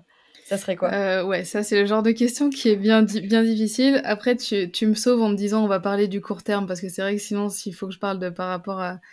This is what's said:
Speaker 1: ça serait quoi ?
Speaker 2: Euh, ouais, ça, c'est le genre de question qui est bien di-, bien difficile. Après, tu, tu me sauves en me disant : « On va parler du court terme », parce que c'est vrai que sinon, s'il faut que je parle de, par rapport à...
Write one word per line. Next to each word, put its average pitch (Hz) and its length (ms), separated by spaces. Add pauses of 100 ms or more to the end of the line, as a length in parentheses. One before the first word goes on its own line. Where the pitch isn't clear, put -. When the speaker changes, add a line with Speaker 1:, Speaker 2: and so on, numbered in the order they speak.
(460)
Speaker 1:
ça 196 140
serait 190 160
quoi ? 180 180
Speaker 2:
Euh, 190 300
ouais, 185 200
ça, 208 200
c'est 208 160
le 202 80
genre 214 160
de 226 80
question 240 400
qui 269 180
est 208 60
bien 220 260
di-, 214 200
bien 214 220
difficile. 226 600
Après, 214 320
tu, 202 340
tu - 160
me 214 80
sauves 233 300
en 214 60
me 202 60
disant : « 208 300
On - 20
va 196 120
parler 202 280
du 190 140
court - 220
terme », 202 240
parce 180 140
que 190 80
c'est 175 120
vrai 202 140
que 202 60
sinon, 202 280
s'il 196 240
faut 190 140
que 190 60
je 175 60
parle 196 200
de, 180 100
par 185 200
rapport 185 320
à... 180 180 (140)